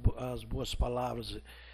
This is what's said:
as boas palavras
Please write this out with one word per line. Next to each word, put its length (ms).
as 260
boas 320
palavras 640